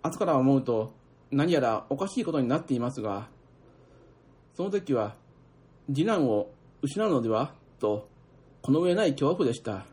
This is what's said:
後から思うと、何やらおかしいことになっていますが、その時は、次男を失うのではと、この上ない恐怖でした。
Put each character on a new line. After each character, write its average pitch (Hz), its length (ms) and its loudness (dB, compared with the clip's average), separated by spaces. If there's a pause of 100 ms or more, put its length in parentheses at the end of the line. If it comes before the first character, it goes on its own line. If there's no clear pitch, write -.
後 165 160 -4
か 190 80 0
ら 156 100 2
思 135 200 4
う 127 60 0
と、 113 300 -2 (380)
何 160 220 2
や 147 80 4
ら 113 280 0
お 139 80 -4
か 190 100 -4
し 240 140 -4
い 214 40 -4
こ 170 60 -4
と 151 100 0
に 123 60 0
な 139 120 0
っ - 40 -4
て 135 120 -4
い 120 40 -2
ま 123 140 -2
す - 80 -10
が、 107 280 -6 (1300)
そ 170 80 -6
の 196 80 -4
時 185 240 -2
は、 107 220 -2 (720)
次 143 160 0
男 190 240 2
を 104 240 0 (300)
失 196 220 -2
う 208 60 2
の 131 120 2
で 117 60 -2
は 113 260 0 (260)
と、 104 280 -2 (540)
こ - 80 -4
の 151 100 4
上 175 140 2
な 208 120 2
い - 60 2
恐 147 220 2
怖 175 140 0
で 117 60 0
し - 80 -10
た。 101 300 -8